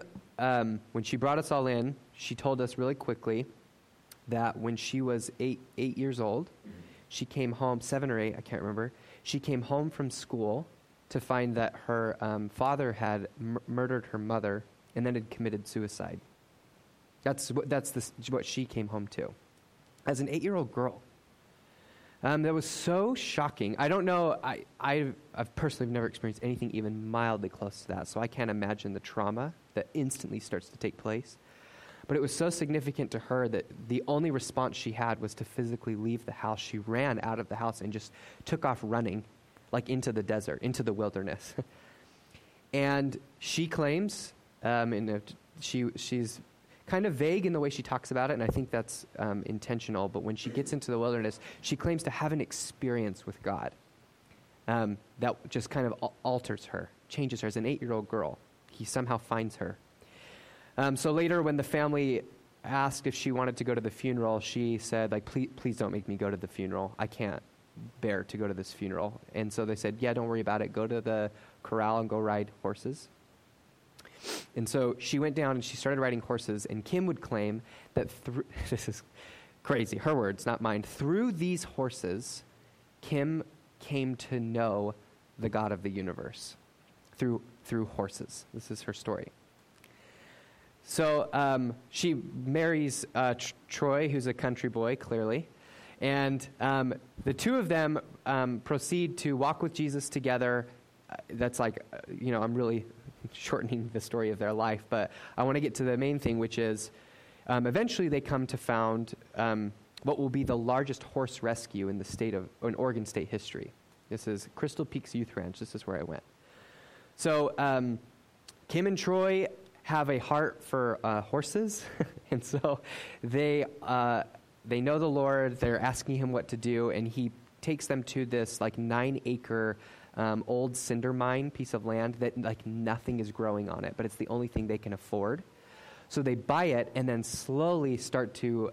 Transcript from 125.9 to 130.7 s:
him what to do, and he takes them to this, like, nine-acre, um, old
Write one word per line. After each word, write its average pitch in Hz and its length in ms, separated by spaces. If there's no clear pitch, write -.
him 127 140
what - 180
to 120 80
do, 117 340
and 113 160
he 117 240
takes 151 260
them 135 160
to 131 220
this, 120 360
like, 110 160
nine-acre, 117 1000
um, 110 300
old 123 320